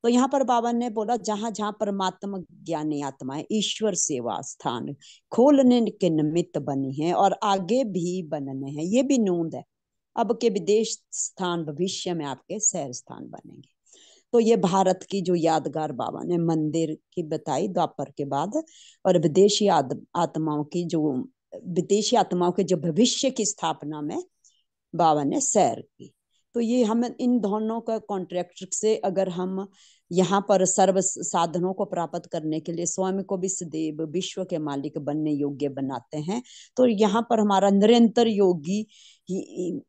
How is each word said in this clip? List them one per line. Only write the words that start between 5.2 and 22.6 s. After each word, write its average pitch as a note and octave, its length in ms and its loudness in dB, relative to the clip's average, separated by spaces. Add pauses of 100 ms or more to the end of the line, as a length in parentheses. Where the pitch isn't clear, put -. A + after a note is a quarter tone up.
खोलने B3 600 6
के F3 200 0
निमित्त D#3 480 0
बनी C3+ 340 -4
हैं D3+ 220 -2
और G3 280 4
आगे G3+ 420 0
भी F3+ 380 -4
बनने C#3 480 -8
हैं, D3+ 140 -6
ये A3+ 180 2
भी C4+ 160 2
नूंद F3 360 0
है। C3+ 100 -12 (520)
अब A3+ 240 0
के A3+ 100 2
विदेश G#3 520 0 (100)
स्थान F3 520 -4
भविष्य F3 500 -4
में D#3+ 100 -4
आपके C#3+ 360 -8
शहर D3 320 -2
स्थान - 360 -14
बनेंगे। - 440 -20 (600)
तो A#3+ 80 4
ये A3+ 160 4
भारत F#3 540 2
की G3 100 -2
जो F3+ 140 0
यादगार D#3 580 -2
बाबा - 300 -6
ने F3 160 -2
मंदिर D#3+ 600 0 (140)
की F3+ 100 -6
बताई D#3 460 -4
द्वापर E3+ 420 -4
के D3 140 -8
बाद, C#3+ 280 -4 (540)
और F#3 120 6
विदेशी F#3 480 4
आद-, C#3+ 400 0 (100)
आत्माओं D#3 480 -2
की F3 200 -4
जो, D3+ 440 -2 (360)
विदेशी G3 520 0
आत्माओं F3+ 360 2
के G3 120 0